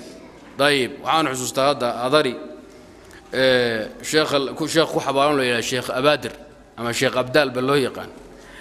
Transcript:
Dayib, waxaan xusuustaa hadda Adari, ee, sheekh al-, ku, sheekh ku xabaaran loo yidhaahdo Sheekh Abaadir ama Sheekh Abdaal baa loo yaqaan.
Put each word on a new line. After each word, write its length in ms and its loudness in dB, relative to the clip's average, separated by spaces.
Dayib, 340 2
waxaan 300 0
xusuustaa 400 0
hadda 160 -2
Adari, 280 2
ee, 540 2
sheekh 300 0
al-, 220 0
ku, 120 -4
sheekh 220 2
ku 100 -2
xabaaran 380 2
loo 60 0
yidhaahdo 260 0
Sheekh 200 -4
Abaadir 420 2
ama 160 -4
Sheekh 240 0
Abdaal 340 2
baa 100 -4
loo 140 2
yaqaan. 340 -2